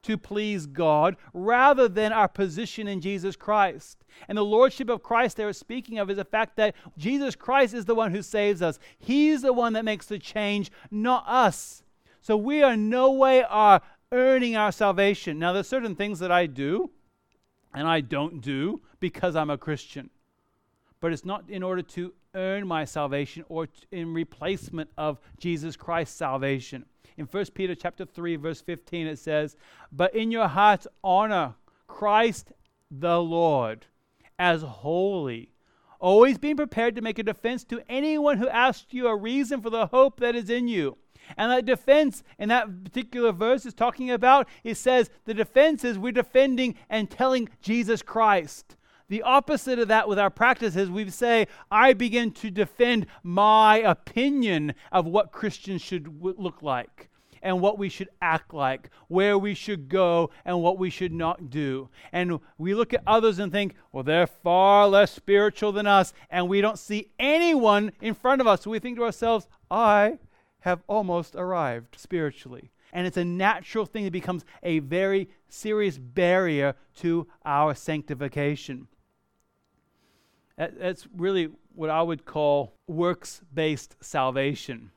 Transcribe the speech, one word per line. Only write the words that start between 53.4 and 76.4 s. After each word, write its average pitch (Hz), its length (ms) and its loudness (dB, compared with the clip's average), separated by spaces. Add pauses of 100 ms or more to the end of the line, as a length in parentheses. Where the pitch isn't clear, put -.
opinion 220 960 0 (180)
of 180 140 2
what 190 260 0
Christians 196 500 -8
should 175 220 -8 (160)
w-, 185 180 -6
look 185 240 -10
like 131 480 -8 (320)
and 185 200 -2
what 208 160 2
we 196 100 -4
should - 220 -10 (120)
act 160 320 -2
like, 135 360 -4 (180)
where 196 300 2
we 202 160 -2
should 165 340 -8
go 170 420 2 (140)
and 175 180 -4
what 185 160 0
we 185 120 -4
should 180 240 -8
not 165 360 -6
do." 135 380 -6 (240)
And 175 300 -4 (160)
we 185 180 -2
look 226 180 -2
at - 140 -2
others 220 320 4
and 202 100 -4
think, 196 260 -4 (180)
"Well, 131 100 -8
they're 160 240 2
far 196 640 6
less 196 240 6
spiritual 202 580 2
than 208 160 -2
us," 196 260 4 (160)
and 180 200 -2
we 196 100 2
don't 208 180 0
see 208 300 -8 (100)
anyone 254 840 2
in 220 120 -4
front 262 280 0
of 240 60 4
us. 196 160 4
So 208 80 -8
we 220 80 -4
think 240 180 -10
to 233 80 -2
ourselves, 226 420 -2 (240)
"I 208 480 4 (400)
have 180 260 -2
almost 180 480 -4
arrived 156 640 -6
spiritually." 143 720 -8 (200)
And 180 160 -6
it's 170 80 -8
a 175 80 -2
natural 190 640 -2
thing 214 180 -10
that 190 80 -6
becomes 180 320 -6 (200)
a 165 160 -2
very 190 500 -2 (180)
serious 208 500 -4
barrier 151 800 0 (200)